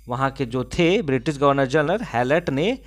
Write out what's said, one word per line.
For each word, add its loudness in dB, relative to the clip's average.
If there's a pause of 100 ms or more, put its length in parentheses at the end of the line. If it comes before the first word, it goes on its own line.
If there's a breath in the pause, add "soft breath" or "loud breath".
वहाँ -2
के -4
जो -2
थे 2
ब्रिटिश -2
गवर्नर 4
जनरल 0
हैलेट 0
ने 0